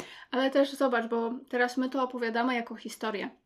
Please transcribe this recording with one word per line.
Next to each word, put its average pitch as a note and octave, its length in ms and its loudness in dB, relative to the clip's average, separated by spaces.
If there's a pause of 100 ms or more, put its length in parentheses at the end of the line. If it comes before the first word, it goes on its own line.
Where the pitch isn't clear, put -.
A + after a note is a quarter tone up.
(320)
Ale C4+ 200 2
też C#4 220 4
zobacz, A#3+ 360 2
bo A#3 240 0 (160)
teraz B3 280 2
my B3+ 120 2
to C4 140 0
opowiadamy A#3+ 520 0
jako A#3 200 -4
historię, A3 540 -6 (160)